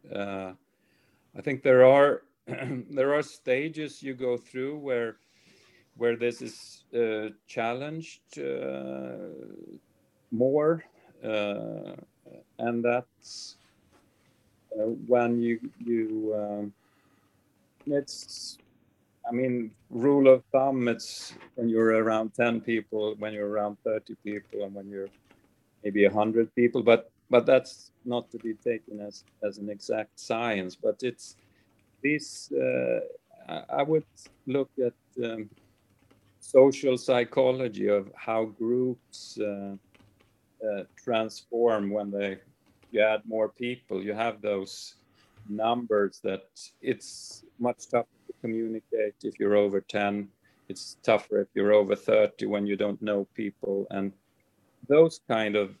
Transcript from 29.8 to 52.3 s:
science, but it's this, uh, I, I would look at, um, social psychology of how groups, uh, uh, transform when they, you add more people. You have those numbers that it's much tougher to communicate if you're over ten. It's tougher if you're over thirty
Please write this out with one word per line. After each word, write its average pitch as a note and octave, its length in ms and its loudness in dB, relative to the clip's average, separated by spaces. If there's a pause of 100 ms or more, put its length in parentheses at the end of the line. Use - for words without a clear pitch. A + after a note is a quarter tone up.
science, A2 580 -4
but - 260 -4
it's - 340 -8 (680)
this, - 500 -4
uh, B1+ 480 0 (480)
I, E2 140 -8 (160)
I C#3+ 40 0
would D#3 220 0 (420)
look C3+ 240 -4 (140)
at, A#2+ 100 -2 (300)
um, A2 240 -8 (920)
social C3 560 6
psychology B2 920 0
of G2+ 260 0
how A2+ 300 -2
groups, A#2+ 960 -4
uh, G2+ 360 -6 (880)
uh, G2+ 200 -4 (120)
transform A2 960 0
when G2+ 200 -4
they, G2+ 280 -4 (520)
you G#2+ 120 2
add A2 240 2
more A2 220 -2
people. A#2+ 540 -8
You G2+ 120 -4
have A2 260 -4
those G2+ 540 -6 (540)
numbers G#2+ 760 0
that F#2+ 240 -6 (320)
it's - 640 -8 (140)
much A#2+ 300 -4
tougher A#2+ 180 -2 (200)
to - 140 -18
communicate A2+ 800 -4
if G#2+ 160 -6
you're G#2 180 4
over G2+ 240 4
ten. G2+ 480 -2 (400)
It's - 340 -14
tougher G#2 400 2
if - 120 -4
you're G#2 180 4
over G#2 220 6
thirty G#2+ 520 2